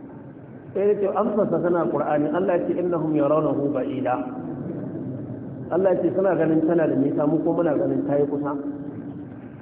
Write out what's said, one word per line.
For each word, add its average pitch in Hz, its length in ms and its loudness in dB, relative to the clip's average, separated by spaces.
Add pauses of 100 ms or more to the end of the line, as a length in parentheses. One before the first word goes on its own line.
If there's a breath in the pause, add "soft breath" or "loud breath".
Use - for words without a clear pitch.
(720)
Sai 196 140 2
ya 208 100 6
ce, 196 160 2
amsarsa 214 480 2
tana 175 240 2
Qur'ani. 147 480 2
Allah 180 240 2
ya - 80 0
ce, - 140 0
"Innahum 165 340 0
yarawnahu 143 600 4
ba'ida." 127 420 0 (1500)
Allah 180 240 2
ya 156 80 0
ce, 175 140 2
suna 185 200 2
ganin 160 300 2
tana 165 220 4
da 135 80 0
nisa, 143 300 2
mu 156 180 4
ko 165 100 2
muna 165 240 2
ganin 139 300 0
ta 143 100 2
yi 143 80 4
kusa. 143 300 -2 (1080)